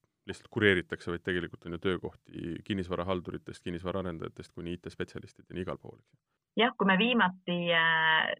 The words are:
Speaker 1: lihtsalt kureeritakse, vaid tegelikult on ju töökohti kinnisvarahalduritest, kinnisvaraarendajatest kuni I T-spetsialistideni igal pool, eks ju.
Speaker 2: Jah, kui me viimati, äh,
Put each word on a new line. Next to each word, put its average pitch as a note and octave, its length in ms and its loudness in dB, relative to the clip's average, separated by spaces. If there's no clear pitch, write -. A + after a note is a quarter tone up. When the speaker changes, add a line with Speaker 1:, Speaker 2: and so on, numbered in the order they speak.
Speaker 1:
lihtsalt - 240 -12
kureeritakse, G2 600 4
vaid E2+ 120 -4
tegelikult F2+ 440 -4
on E2+ 60 -8
ju E2+ 60 -6
töökohti E2 880 -4
kinnisvarahalduritest, F2+ 960 -4
kinnisvaraarendajatest F2+ 880 -6
kuni F2 200 -6
I F2+ 60 -6
T-spetsialistideni - 840 -10
igal D#2+ 160 -6
pool, - 200 -18
eks - 140 -20
ju. - 60 -20
Speaker 2:
Jah, A#3+ 200 2
kui G3+ 80 2
me F#3+ 160 6
viimati, F#3+ 540 2
äh, D#3+ 680 4